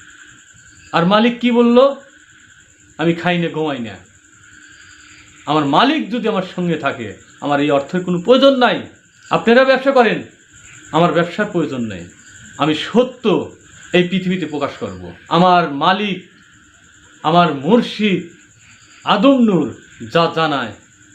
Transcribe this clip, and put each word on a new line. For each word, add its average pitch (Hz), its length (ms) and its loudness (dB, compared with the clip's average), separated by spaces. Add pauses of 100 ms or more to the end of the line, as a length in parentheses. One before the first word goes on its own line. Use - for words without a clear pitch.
(920)
আর 170 140 2
মালিক 226 340 2
কি 240 100 0
বলল? 240 440 4 (1040)
"আমি 165 160 0
খাই 175 240 -2
না, 170 100 -2
ঘুমাই 151 300 -6
না।" 110 160 -10 (1500)
আমার 147 180 0
মালিক 208 460 0
যদি 220 180 -4
আমার 196 140 -2 (140)
সঙ্গে 175 200 -2
থাকে, 123 380 -6 (260)
আমার 143 200 -2
এই 147 100 0
অর্থের 147 340 -2
কোনো 180 160 -4
প্রয়োজন 262 360 4
নাই। 196 260 0 (480)
আপনারা 233 340 2
ব্যবসা 262 260 2
করেন, 220 320 2 (680)
আমার 165 200 2
ব্যবসার 170 340 -2
প্রয়োজন 143 340 -4
নেই। 95 260 -8 (520)
আমি 151 160 0
সত্য 196 800 -2 (400)
এই 175 160 2
পৃথিবীতে 180 380 -4
প্রকাশ 143 240 -6 (100)
করব। 90 320 -12 (160)
আমার 175 420 2
মালিক, 185 580 -4 (960)
আমার 165 320 2
মুর্শিদ 196 840 -2 (640)
আদম 208 340 4
নূর 170 360 2 (380)
যা 165 220 2
জানায় 139 380 -2 (420)